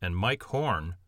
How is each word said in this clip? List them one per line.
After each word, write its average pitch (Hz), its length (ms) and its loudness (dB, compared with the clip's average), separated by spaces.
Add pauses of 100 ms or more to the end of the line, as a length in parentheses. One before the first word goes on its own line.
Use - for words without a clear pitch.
and 90 160 0
Mike 113 240 2
Horn 87 540 0 (120)